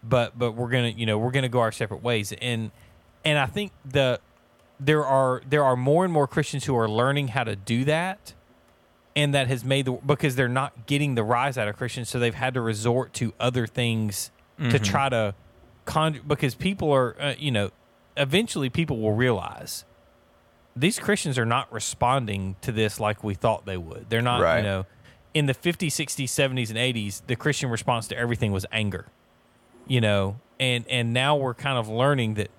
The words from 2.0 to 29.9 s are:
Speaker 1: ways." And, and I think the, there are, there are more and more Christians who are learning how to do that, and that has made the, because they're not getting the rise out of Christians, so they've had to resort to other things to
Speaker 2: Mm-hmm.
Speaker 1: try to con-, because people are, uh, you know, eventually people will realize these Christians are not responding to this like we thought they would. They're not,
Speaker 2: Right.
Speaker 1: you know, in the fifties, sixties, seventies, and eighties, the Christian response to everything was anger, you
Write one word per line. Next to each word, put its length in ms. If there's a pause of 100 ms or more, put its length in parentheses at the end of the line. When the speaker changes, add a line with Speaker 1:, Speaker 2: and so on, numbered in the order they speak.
Speaker 1:
ways." 360
And, 300 (560)
and 140
I 80
think 240 (120)
the, 360 (600)
there 260
are, 440
there 140
are 120
more 280
and 100
more 140
Christians 380
who 120
are 100
learning 420
how 160
to 100
do 300
that, 500 (800)
and 180
that 140
has 180
made 200
the, 80
because 420
they're 120
not 380
getting 300
the 80
rise 340
out 100
of 100
Christians, 320
so 100
they've 160
had 180
to 80
resort 520
to 260
other 260
things 640 (300)
to 60
Speaker 2:
Mm-hmm. 180
Speaker 1:
try 260
to 240 (520)
con-, 420
because 260
people 400
are, 260
uh, 200
you 100
know, 220 (460)
eventually 520
people 300
will 140
realize 720 (880)
these 240
Christians 380
are 80
not 260
responding 880
to 120
this 260
like 240
we 100
thought 320
they 120
would. 320
They're 120
not, 200
Speaker 2:
Right. 160
Speaker 1:
you 60
know, 220 (480)
in 120
the 80
fifties, 400
sixties, 380
seventies, 380
and 80
eighties, 500
the 100
Christian 320
response 400
to 80
everything 340
was 220
anger, 320 (840)
you 140